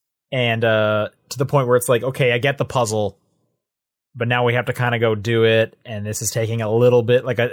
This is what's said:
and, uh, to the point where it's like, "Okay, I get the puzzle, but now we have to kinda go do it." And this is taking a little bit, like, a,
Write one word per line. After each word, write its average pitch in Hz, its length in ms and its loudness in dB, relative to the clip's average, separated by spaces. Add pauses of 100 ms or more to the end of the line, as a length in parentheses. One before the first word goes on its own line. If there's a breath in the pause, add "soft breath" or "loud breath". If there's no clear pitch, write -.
(300)
and, 117 340 0
uh, 107 440 2 (220)
to - 80 -12
the 135 80 0
point 139 220 0
where 123 80 4
it's 120 120 0
like, 120 140 2
"Okay, 131 300 0
I 123 60 0
get 135 200 -2
the 135 60 -2
puzzle, 107 540 -2 (960)
but 120 140 -4
now 123 160 2
we 120 100 2
have 123 120 -2
to 123 60 -6
kinda 120 260 -2
go 113 160 2
do 113 300 0
it." 113 400 2
And 104 220 -12
this 107 160 -8
is 110 80 -6
taking 113 320 -4
a 107 80 -4
little 120 320 4
bit, 123 220 2
like, 120 140 -4
a, 120 140 2